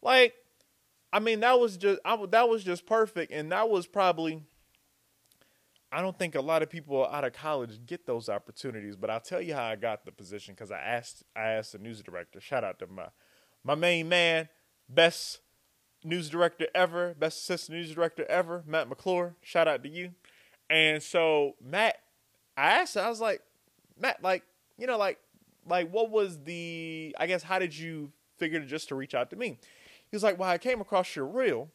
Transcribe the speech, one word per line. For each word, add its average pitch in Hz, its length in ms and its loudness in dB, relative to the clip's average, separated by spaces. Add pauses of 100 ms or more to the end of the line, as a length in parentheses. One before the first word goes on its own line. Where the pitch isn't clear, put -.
Like, 254 340 6 (760)
I 196 80 2
mean, 220 200 0
that 247 200 6
was 220 180 2
just, 196 280 2
I, 226 120 2 (140)
that 233 180 6
was 226 140 0
just 180 220 -4
perfect, 220 460 0
and 151 200 -6
that 214 180 2
was 190 180 0
probably, 165 560 0 (1500)
I 147 100 -4
don't 185 180 -6
think 165 160 -2
a 143 60 0
lot 160 200 2
of 156 80 -2
people 143 380 0
out 143 160 -4
of 123 100 -2
college 127 540 -6
get 170 180 -10
those 117 240 -4
opportunities, 104 680 -8
but 101 140 -6
I'll 110 120 -4
tell 170 200 -6
you 151 140 -6
how 131 80 -4
I 113 140 -4
got 107 280 -4
the - 60 -18
position, 98 420 -16
'cause 98 160 -16
I 95 100 -10
asked, 117 440 -6 (120)
I 110 160 -2
asked 110 200 -4
the 104 80 -16
news 107 240 -14
director. 87 360 -14
Shout 123 240 -4
out 95 160 -6
to 92 80 -10
my, 90 200 -14 (560)
my 131 100 0
main 165 360 0
man, 170 400 2 (400)
best 165 500 4 (640)
news 160 260 -4
director 165 460 2
ever, 175 420 2
best 156 220 -2
assistant 165 400 -6
news 160 160 -8
director 165 300 0
ever, 170 420 0
Matt 151 220 -2
McClure. 175 520 -2
Shout 165 260 2
out 139 160 0
to 143 60 -12
you. 175 220 -10 (580)
And 156 320 4
so 156 640 4
Matt, 190 340 2 (580)
I 147 160 4 (100)
asked - 140 -4
him, 190 100 0
I 226 40 0
was 220 120 -6
like, 220 200 -2 (580)
"Matt, - 240 -2
like, 185 200 2 (360)
you 233 80 -6
know, 247 100 0
like, 196 220 0 (480)
like, 175 240 0
what 226 180 2
was 196 340 0
the, 165 760 -8
I 165 80 0
guess, 175 160 0
how 185 160 -2
did 165 180 -4
you 160 340 -10 (260)
figure 165 240 -2
just 143 280 -8
to 139 60 -6
reach 135 180 -8
out 127 160 0
to - 60 -12
me?" 208 240 -6 (500)
He - 60 -8
was 202 80 -2
like, 196 160 2
"Well, 185 100 -2
I 175 80 4
came 247 240 -2
across 185 340 0
your 135 120 -4
reel 160 480 0